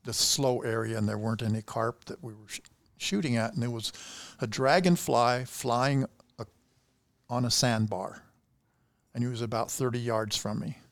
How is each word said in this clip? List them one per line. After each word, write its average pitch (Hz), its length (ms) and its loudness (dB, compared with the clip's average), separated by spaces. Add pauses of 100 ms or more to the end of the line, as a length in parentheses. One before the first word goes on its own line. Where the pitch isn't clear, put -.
this 113 140 -6
slow 127 460 2
area, 113 360 -2
and 107 100 0
there 107 100 -2
weren't 110 220 -2
any 110 220 -2
carp 117 440 -4
that - 140 -12
we 120 120 -12
were 107 160 -20
sh-, - 100 -12 (380)
shooting 165 400 0
at, 113 160 0
and 151 100 -2
there 120 80 -2
was 113 220 -6 (480)
a 123 80 -2
dragonfly 131 1000 4
flying 131 580 0 (360)
a, - 60 -10 (840)
on 123 140 0
a 117 80 2
sandbar, 107 720 0 (920)
and 123 80 -2
he 123 80 -2
was 117 100 -6
about 113 300 -2
thirty 123 300 -2
yards 110 360 0
from 107 220 -4
me. - 180 -6 (160)